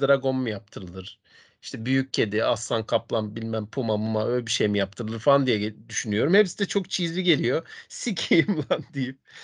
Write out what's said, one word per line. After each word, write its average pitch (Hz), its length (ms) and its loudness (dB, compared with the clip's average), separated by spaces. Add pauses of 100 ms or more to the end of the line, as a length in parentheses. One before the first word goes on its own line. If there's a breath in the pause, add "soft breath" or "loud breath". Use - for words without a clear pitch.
dragon 135 280 4
mu 127 140 -2
yaptırılır? 95 720 -10 (420 soft breath)
İşte 110 240 -8
büyük 131 280 0
kedi, 107 300 2
aslan, 117 420 -2
kaplan, 110 500 -2
bilmem 110 320 -4
puma 113 300 0
muma 110 300 0
öyle 120 180 0
bir 113 60 -6
şey 110 160 2
mi 104 100 2
yaptırılır 110 420 -2
falan 143 280 4
diye 117 120 2
ge-, 110 300 -6
düşünüyorum. 113 440 0
Hepsi 196 260 4
de 208 60 0
çok - 240 -2
cheesy 175 320 -4
geliyor. 151 460 2 (100)
<laughs> - 120 -20
"Sikeyim 185 680 0 (140)
lan," - 120 -2 (100)
deyip 135 240 -4 (260 loud breath)